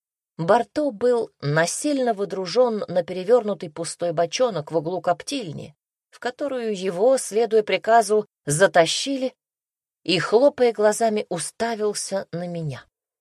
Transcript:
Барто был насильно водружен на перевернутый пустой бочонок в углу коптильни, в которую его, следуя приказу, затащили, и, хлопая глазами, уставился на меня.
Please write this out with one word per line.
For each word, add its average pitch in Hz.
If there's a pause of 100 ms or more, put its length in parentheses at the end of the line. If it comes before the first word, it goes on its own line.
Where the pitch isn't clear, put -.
(380)
Барто 233
был 233 (100)
насильно 226
водружен 196
на 175
перевернутый 185
пустой 170
бочонок 170
в 160
углу 170
коптильни, 170 (360)
в -
которую 240
его, 190
следуя 214
приказу, 214 (180)
затащили, 185 (720)
и, 175
хлопая 240
глазами, 214
уставился 208
на 175
меня. 160 (360)